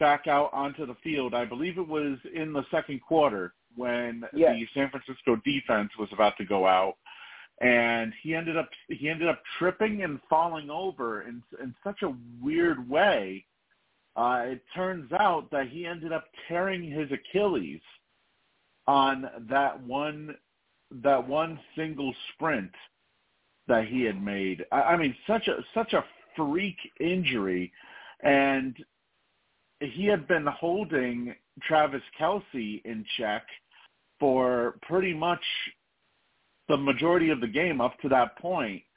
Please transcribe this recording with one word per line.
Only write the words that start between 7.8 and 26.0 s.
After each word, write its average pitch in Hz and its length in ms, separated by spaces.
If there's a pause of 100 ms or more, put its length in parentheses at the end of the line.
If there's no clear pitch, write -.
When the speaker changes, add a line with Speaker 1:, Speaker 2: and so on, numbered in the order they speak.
Speaker 1:
he 160 120
ended 165 220
up, 156 140 (180)
he 147 220
ended 165 180
up - 140 (160)
tripping 202 460
and 147 260
falling 160 400
over 143 500
in, 120 220 (180)
in 127 140 (100)
such 202 160
a 143 160 (240)
weird 311 480
way. 127 560 (720)
Uh, 123 300
it 127 180 (100)
turns 180 380
out 175 380
that 135 180
he 160 160
ended 165 300
up 156 100 (240)
tearing 180 340
his 151 300
Achilles 131 680 (1040)
on 135 440 (180)
that 135 320
one, 151 560 (540)
that 131 360
one 156 320 (160)
single 143 400 (200)
sprint 135 360 (960)
that 113 220
he 127 140
had 101 200
made. 98 480
I, 135 120
I 170 160
mean, 143 180 (100)
such 220 220
a, - 240
such 220 220
a - 100 (320)